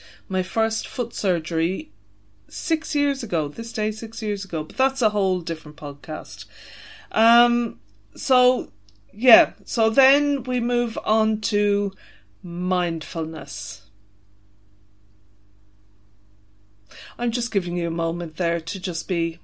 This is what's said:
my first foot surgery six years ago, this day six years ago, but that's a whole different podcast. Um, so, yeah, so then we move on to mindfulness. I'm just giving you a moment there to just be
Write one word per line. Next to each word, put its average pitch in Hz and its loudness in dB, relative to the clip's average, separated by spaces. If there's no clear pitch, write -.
my 185 0
first 220 -2
foot - -6
surgery 170 -2
six - -4
years 285 0
ago, 160 -2
this 233 -10
day 214 -2
six 220 -10
years 208 -4
ago, 156 -4
but - -12
that's 262 0
a 214 2
whole 190 2
different 160 -8
podcast. 147 -10
Um, 233 4
so, 254 4
yeah, 208 8
so 226 0
then 269 4
we 247 -2
move 240 0
on 220 2
to 202 0
mindfulness. 170 -4
I'm 240 0
just 233 -4
giving 175 -2
you 170 0
a - -2
moment 165 -2
there 170 0
to 185 -10
just 185 -6
be 170 -2